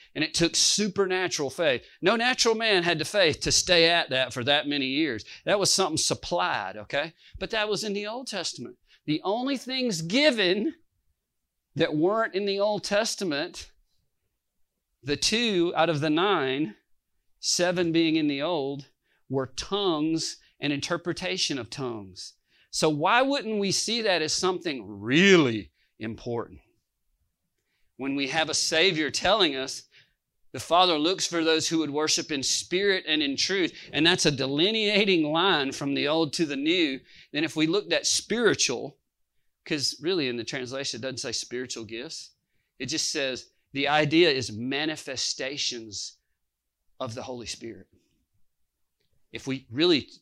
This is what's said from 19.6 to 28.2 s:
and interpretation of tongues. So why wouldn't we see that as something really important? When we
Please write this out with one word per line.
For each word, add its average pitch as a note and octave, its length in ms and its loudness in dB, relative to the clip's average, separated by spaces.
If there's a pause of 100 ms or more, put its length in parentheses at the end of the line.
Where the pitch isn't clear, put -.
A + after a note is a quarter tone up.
and C#3+ 120 0
interpretation E3+ 840 -4
of A2+ 120 -10
tongues. A2 640 -10 (360)
So - 180 2
why F3+ 340 4
wouldn't A3+ 360 0
we G3 140 0
see A3+ 300 -2
that F3+ 200 2
as D3+ 100 -2
something F3 520 -2 (160)
really C3+ 720 6 (260)
important? A#2 600 -8 (1400)
When C3+ 180 -4
we C#3 140 -2